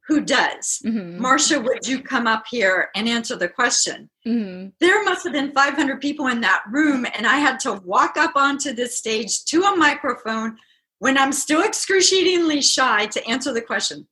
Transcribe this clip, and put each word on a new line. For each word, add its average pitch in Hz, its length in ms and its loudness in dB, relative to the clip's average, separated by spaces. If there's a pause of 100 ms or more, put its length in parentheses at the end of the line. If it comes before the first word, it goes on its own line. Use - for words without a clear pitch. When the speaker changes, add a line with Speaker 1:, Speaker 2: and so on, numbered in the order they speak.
Speaker 1:
who 294 140 4
does. - 600 0
Speaker 2:
Mm-hmm. 196 360 -4
Speaker 1:
Marcia, 277 400 2
would 226 260 -2
you 262 160 -4
come 240 240 -2
up 220 240 0
here 190 460 2
and 220 120 0
answer 233 280 -2
the 175 120 -2
question?" - 600 -2 (180)
Speaker 2:
Mm-hmm. 190 440 -4 (100)
Speaker 1:
There 392 240 4
must 370 200 -2
have - 100 -6
been 277 180 -2
five 277 220 2
hundred 269 260 -2
people 285 280 -4
in 233 120 -2
that 190 300 2
room, 277 440 2
and 226 120 -4
I 240 100 4
had 269 240 2
to 240 140 -4
walk 220 420 0
up 320 180 0
onto 277 380 0
this 240 240 -6
stage 220 500 -4
to 339 160 2
a 392 140 2
microphone 247 800 -2 (440)
when 262 160 2
I'm 269 160 4
still 302 300 2
excruciatingly 370 1000 2
shy 226 440 2
to - 220 -6
answer 262 240 -4
the 226 100 -4
question. 151 500 -6